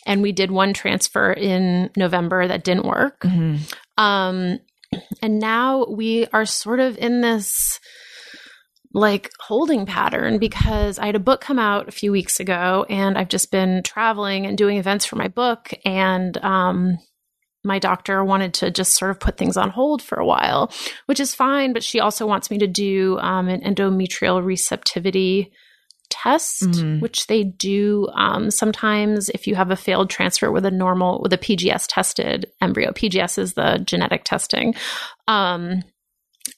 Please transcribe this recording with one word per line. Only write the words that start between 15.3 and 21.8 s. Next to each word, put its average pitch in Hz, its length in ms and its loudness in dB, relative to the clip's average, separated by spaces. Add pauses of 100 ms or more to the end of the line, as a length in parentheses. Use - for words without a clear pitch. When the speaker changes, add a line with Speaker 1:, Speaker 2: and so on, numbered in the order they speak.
Speaker 1:
and, 185 580 0
um, 185 540 2 (680)
my 196 140 0
doctor 190 460 0
wanted 190 320 2
to 180 160 0
just 185 240 2
sort 190 160 0
of 190 80 -6
put - 180 0
things 185 200 0
on 190 120 2
hold 262 320 0
for - 160 -8
a - 80 0
while, - 460 2 (340)
which 285 140 0
is 277 160 -2
fine, 269 380 2
but 226 100 -4